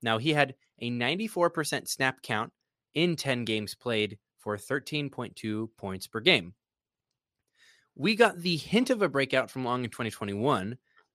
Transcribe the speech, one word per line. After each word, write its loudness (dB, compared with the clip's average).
Now, 2
he 2
had 4
a -6
ninety-four 0
percent -4
snap -2
count -4
in 2
ten -2
games -2
played -2
for -6
thirteen -4
point -10
two -4
points -8
per -6
game. 2
We 2
got 6
the 0
hint 2
of 2
a 4
breakout 2
from -4
Long 0
in -4
twenty -4
twenty-one, 0